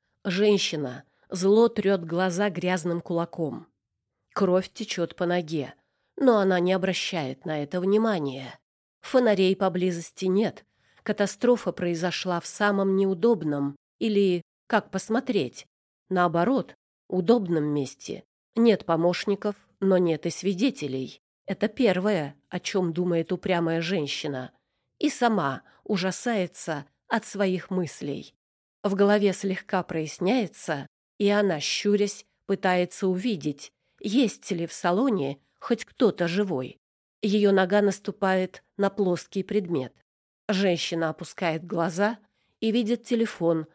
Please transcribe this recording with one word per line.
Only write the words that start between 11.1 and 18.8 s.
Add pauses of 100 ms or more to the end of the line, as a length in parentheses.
произошла
в
самом
неудобном (240)
или, (240)
как
посмотреть, (420)
наоборот, (340)
удобном
месте. (320)
Нет